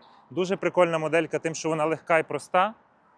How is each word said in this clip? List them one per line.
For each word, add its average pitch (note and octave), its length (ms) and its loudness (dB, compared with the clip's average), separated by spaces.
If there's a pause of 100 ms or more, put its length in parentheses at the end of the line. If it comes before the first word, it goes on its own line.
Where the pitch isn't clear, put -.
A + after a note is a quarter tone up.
(300)
Дуже F3 280 -2
прикольна F3 400 2
моделька D#3 420 0
тим, D#3+ 160 -6
що - 140 -6
вона D#3 160 0
легка D#3+ 340 0
і D#3 40 -2
проста. F#3 500 -2 (440)